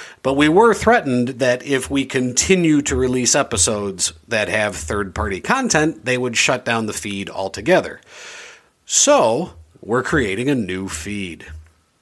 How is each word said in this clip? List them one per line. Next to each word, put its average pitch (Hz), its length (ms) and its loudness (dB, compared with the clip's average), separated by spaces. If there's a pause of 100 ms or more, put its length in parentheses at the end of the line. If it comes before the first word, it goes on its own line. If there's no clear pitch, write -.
(220)
But 135 120 0
we 147 160 4
were 214 240 6
threatened 143 540 2 (100)
that 123 260 0
if 135 260 -2
we 139 140 0
continue 143 800 2
to 139 140 -2
release 127 380 2
episodes 104 800 -2 (160)
that 107 220 0
have 104 260 0
third-party 101 640 -4
content, 160 640 0
they 127 140 0
would 123 180 -4
shut 127 300 0
down 113 180 0
the 104 80 -4
feed 98 380 -8
altogether. 104 720 -2 (840)
So, 226 640 2 (300)
we're 117 200 -2
creating 120 480 0
a 143 40 2
new 95 340 -4
feed. 92 580 -8 (560)